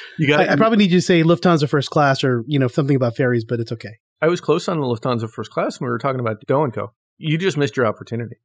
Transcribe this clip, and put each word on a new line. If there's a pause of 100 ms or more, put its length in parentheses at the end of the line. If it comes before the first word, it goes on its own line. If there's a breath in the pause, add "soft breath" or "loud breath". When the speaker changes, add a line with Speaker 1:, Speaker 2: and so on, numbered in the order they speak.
(180 loud breath)
Speaker 1:
You
got
Speaker 2:
I,
Speaker 1:
it.
Speaker 2:
I
probably
need
you
to
say
Lufthansa
first
class
or,
you
know,
something
about
ferries,
but
it's
okay. (240)
Speaker 1:
I
was
close
on
the
Lufthansa
first
class
when
we
were
talking
about (100)
Go
and
Co. (260)
You
just
missed
your
opportunity.